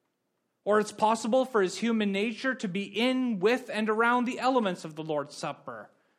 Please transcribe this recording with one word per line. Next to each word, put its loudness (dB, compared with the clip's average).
Or 4
it's 0
possible 2
for 2
his 0
human 2
nature -2
to -4
be -4
in, -2
with, 0
and -2
around 2
the -4
elements 0
of -12
the -8
Lord's -4
Supper, -10